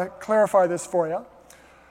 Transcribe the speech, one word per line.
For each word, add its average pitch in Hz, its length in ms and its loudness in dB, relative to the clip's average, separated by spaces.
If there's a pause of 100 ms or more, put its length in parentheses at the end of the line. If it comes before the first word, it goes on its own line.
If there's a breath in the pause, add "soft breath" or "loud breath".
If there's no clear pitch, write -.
to 190 60 -8 (100)
clarify 208 480 2
this 170 180 -4
for 170 220 -2
you. 190 180 -6 (640 soft breath)